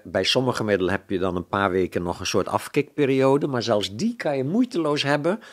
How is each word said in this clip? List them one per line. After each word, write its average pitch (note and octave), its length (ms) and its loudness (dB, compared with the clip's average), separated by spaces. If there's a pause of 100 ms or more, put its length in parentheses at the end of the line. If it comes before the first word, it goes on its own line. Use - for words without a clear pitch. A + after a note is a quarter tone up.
bij F#2 200 -2
sommige B2+ 400 0
middelen F#2+ 280 2
heb F#2+ 180 -4
je G2 80 -2
dan F2+ 180 0
een F2 120 -4
paar G2 220 2
weken F2+ 320 0
nog E2+ 180 -4
een F2 60 -8
soort F#2+ 220 0
afkikperiode, C3+ 1000 0
maar B2+ 160 -2
zelfs G#2 340 0
die A#3 200 -4
kan D3+ 200 -4
je C3 80 -2
moeiteloos D#3 580 0
hebben, D3 360 0 (140)